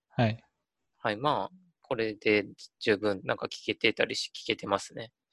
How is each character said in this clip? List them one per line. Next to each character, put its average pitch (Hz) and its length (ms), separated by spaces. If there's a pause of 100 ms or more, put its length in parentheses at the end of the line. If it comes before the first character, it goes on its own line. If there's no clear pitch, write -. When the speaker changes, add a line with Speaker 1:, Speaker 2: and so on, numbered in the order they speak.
(200)
Speaker 1:
う - 20
ん。 117 40
は 107 40
い。 113 140 (560)
Speaker 2:
は 113 120
い。 104 60
ま 120 340
あ、 - 60 (240)
こ - 140
れ 110 180
で 104 320 (340)
十 107 180
分 101 260
な - 100
ん - 40
か - 100
聞 - 180
け 110 80
て - 200
た 117 120
り 110 100
し、 - 200
聞 - 100
け 110 100
て - 120
ま 98 100
す - 160
ね。 113 180 (220)